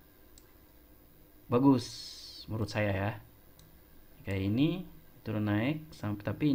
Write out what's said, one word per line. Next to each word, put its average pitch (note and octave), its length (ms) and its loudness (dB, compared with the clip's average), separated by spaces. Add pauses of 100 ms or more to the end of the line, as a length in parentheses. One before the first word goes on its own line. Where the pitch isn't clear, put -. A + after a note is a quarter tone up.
(1500)
bagus B2+ 340 6 (640)
menurut G#2 240 -4
saya G#2 240 0
ya. G2 180 -2 (1080)
Kayak G2 200 -2 (120)
ini C#3+ 160 4 (560)
turun G#2+ 240 0
naik B2+ 400 0
sampai, G#2 320 -6
tapi G#2+ 220 -2 (100)